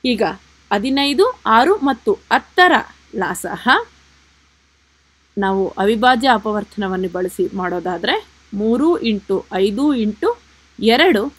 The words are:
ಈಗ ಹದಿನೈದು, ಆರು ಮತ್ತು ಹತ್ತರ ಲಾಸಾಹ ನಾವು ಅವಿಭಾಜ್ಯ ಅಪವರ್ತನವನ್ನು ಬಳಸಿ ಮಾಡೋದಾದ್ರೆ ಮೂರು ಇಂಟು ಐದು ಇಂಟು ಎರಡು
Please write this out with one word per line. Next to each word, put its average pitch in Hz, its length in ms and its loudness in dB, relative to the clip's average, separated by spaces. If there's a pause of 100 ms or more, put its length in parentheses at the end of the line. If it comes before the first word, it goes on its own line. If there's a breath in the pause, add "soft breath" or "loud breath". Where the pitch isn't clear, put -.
ಈಗ 240 180 0 (500)
ಹದಿನೈದು, 277 720 0
ಆರು 254 300 4
ಮತ್ತು 269 360 -2
ಹತ್ತರ 330 600 2 (440)
ಲಾಸಾಹ 175 520 -6 (1700)
ನಾವು 190 300 0
ಅವಿಭಾಜ್ಯ 233 640 0
ಅಪವರ್ತನವನ್ನು 208 760 -4
ಬಳಸಿ 180 480 -4
ಮಾಡೋದಾದ್ರೆ 180 720 -4 (280)
ಮೂರು 233 440 0
ಇಂಟು 196 460 -4 (100)
ಐದು 220 400 0
ಇಂಟು 233 440 -2 (440)
ಎರಡು 254 560 2